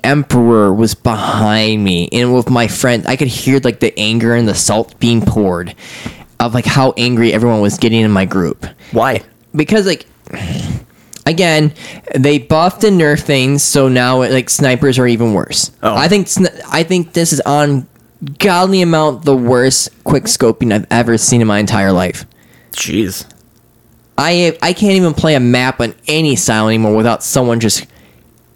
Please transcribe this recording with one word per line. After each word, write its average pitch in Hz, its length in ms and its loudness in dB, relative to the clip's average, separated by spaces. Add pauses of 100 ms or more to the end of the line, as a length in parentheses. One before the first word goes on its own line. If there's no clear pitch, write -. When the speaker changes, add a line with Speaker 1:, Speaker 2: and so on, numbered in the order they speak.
Speaker 1:
Emperor 117 720 2
was 110 220 0
behind 107 920 -2
me, 87 260 -2
and 123 240 0
with 120 140 0
my 120 180 2
friend, 120 400 -2
I 127 80 -2
could 131 140 -2
hear, 131 300 0
like, 123 200 -2
the - 180 -2
anger 113 380 0
and 117 140 2
the 92 60 -2
salt - 440 -2
being 117 220 2
poured 92 540 -2 (680)
of, 117 120 -2
like, 123 120 -2
how 135 320 2
angry 117 340 2
everyone 110 300 0
was 101 160 0
getting 113 240 2
in 107 100 2
my 95 140 2
group. 90 400 -4 (260)
Speaker 2:
Why? 117 300 -2 (340)
Speaker 1:
Because, 190 320 0
like, 165 200 -4 (1160)
again, 160 480 0 (420)
they 143 240 2
buffed 165 440 0
and 196 160 4
nerfed 147 220 2
things, 139 420 0
so 135 240 2
now, 127 320 2
like, 127 300 0
snipers 127 500 0
are 123 80 2
even 117 260 0
worse. - 380 -4 (120)
Speaker 2:
Oh. 107 120 -2
Speaker 1:
I 139 120 0
think 196 200 0
sni-, - 340 -2 (100)
I 165 120 0
think 170 300 -2
this 165 200 0
is 139 80 -2
on 143 460 0 (520)
godly 185 420 2
amount 156 440 0
the 139 100 4
worst 127 540 0 (140)
quick - 200 0
scoping 113 500 0
I've 101 160 -2
ever 117 280 2
seen 120 240 2
in 110 60 2
my 104 120 0
entire 101 320 0
life. 90 340 -2 (460)
Speaker 2:
Jeez. 95 540 -6 (920)
Speaker 1:
I, 170 440 0
I 175 120 0
can't 202 200 0
even 180 200 2
play 156 220 0
a 131 40 2
map 123 400 0
on 117 140 -4 (140)
any 151 280 0
style 110 320 0
anymore 110 280 2
without 110 280 0
someone 120 360 0
just 113 260 -2 (720)